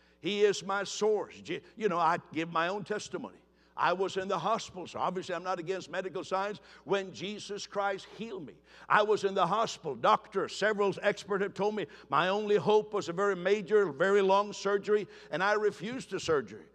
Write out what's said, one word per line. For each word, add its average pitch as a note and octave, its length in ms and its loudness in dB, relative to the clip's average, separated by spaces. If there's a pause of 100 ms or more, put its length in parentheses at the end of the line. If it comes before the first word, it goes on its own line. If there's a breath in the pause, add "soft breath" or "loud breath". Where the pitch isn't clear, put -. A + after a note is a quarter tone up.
(200 soft breath)
He G3+ 240 0
is G3 200 2
my G3 200 -2
source. G#3 600 -2
Je-, - 180 -8 (140 loud breath)
you G#3+ 140 -2
know, E3+ 100 0
I E3 180 4 (160)
give E3 180 -4
my E3 180 0
own G3+ 140 -6
testimony. E3 540 -8 (400 soft breath)
I D#3+ 160 2
was F#3 240 -2
in F#3+ 100 -4
the F#3+ 120 0
hospital, F3+ 480 -4
so - 100 -12
obviously E3+ 380 -4
I'm E3+ 80 -8
not F#3 160 -4
against E3+ 320 -6
medical F3+ 320 -6
science, G3 360 -4 (260 loud breath)
when F#3 280 -2
Jesus G3 540 -10
Christ G3+ 400 -4 (100)
healed - 300 -10
me. F#2+ 60 -16 (360 loud breath)
I G#3+ 140 6
was G#3 200 2
in G3 120 0
the F#3 100 6
hospital. F3+ 480 -2
Doctors, F3 640 2
several G3+ 360 2 (120)
experts G3 400 0
have G3 100 -4
told G#3 220 0
me F#3+ 100 -4 (240 loud breath)
my D#3 200 2
only G#3 260 2
hope G#3+ 400 2
was D#3+ 140 -2
a E3+ 40 -6
very G3 220 2
major, G3+ 560 4
very G3 320 4
long G3 300 4
surgery, G3+ 540 0 (220 loud breath)
and D#3+ 140 -2
I G#3 100 4
refused G#3+ 560 -2
the F#3 100 -6
surgery. A2 560 -2